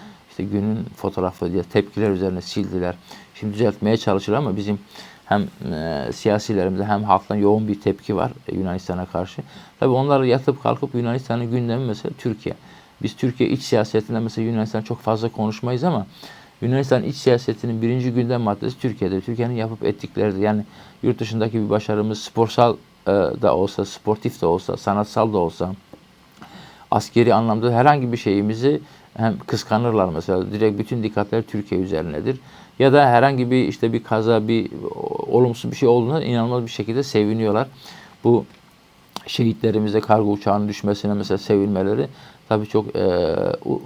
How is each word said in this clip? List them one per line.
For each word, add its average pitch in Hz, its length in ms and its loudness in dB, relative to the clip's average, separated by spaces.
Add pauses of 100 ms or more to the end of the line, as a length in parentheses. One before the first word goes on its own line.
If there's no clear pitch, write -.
(300)
İşte 92 140 -8
günün 104 400 -2 (120)
fotoğrafı 92 560 -4
diye 90 100 0
tepkiler 101 480 0
üzerine 92 300 -2
sildiler. 90 540 -4 (400)
Şimdi 107 200 -6
düzeltmeye 107 420 2
çalışılıyor 104 460 0
ama 101 140 -2
bizim 104 220 -2 (460)
hem, 101 180 2 (300)
e, 78 400 -4
siyasilerimizde 101 720 0
hem 104 200 0
halktan 101 320 2
yoğun 107 320 2
bir 98 120 -4
tepki 101 360 -2
var, 92 160 -2 (160)
e, - 80 -6
Yunanistan'a 90 500 -4
karşı. 92 360 -6 (380)
Tabii 131 120 2
onları 135 340 2
yatıp 131 360 0
kalkıp 123 320 -2
Yunanistan'ın 120 560 -4
gündemi 120 360 -2
mesela 107 320 -6
Türkiye. - 360 -6 (480)
Biz - 140 -6
Türkiye 127 340 0
iç 131 120 -2
siyasetinde 110 580 0
mesela 113 300 -4
Yunanistan 107 320 -2
çok 113 180 -8
fazla 113 280 -2
konuşmayız 117 560 -4
ama 131 220 -2 (540)
Yunanistan 131 420 2
iç 135 140 -6
siyasetinin 117 680 0
birinci 123 300 0
gündem 120 280 0
maddesi 110 380 -2
Türkiye'de. 95 420 -2
Türkiye'nin 117 340 -4
yapıp 110 300 -6
ettikleridir. 104 540 -2
Yani 107 260 0 (380)
yurt 123 160 0
dışındaki 110 460 -2
bir 104 60 -2
başarımız 107 520 0
sporsal, 113 540 2 (300)
e, - 60 2
da 85 440 2
olsa, 98 280 -2
sportif - 580 -4
de 92 40 2
olsa, 87 300 0
sanatsal 104 560 0
da 104 60 0
olsa, 90 340 -2 (1200)
askeri 113 440 4
anlamda 113 380 0
herhangi 127 400 4
bir 120 40 -2
şeyimizi 110 640 0 (380)
hem 110 200 0
kıskanırlar 110 760 0
mesela. 92 380 -2
Direkt 107 260 2
bütün 113 240 -4
dikkatler 107 400 0
Türkiye 101 380 -4
üzerinedir. 87 600 -4 (380)
Ya 131 140 6
da 143 140 8
herhangi 123 440 4
bir, 127 180 4
işte, 117 240 -2
bir 117 120 -2
kaza, 110 440 2
bir 113 220 0 (240)
o-, - 440 -2
olumsuz 120 320 2
bir 123 60 -8
şey 123 120 2
olduğunda 123 360 2
inanılmaz 120 380 0
bir 117 80 -8
şekilde 113 320 -4
seviniyorlar. 110 640 0 (560)
Bu 117 200 4 (800)
şehitlerimize 107 760 0
kargo 107 300 4
uçağının 104 380 0
düşmesine 104 460 -2
mesela 98 240 -2
sevinmeleri 101 680 0 (420)
tabii 107 180 0
çok, 107 300 -2
e, 87 400 2 (280)
u-, - 220 -2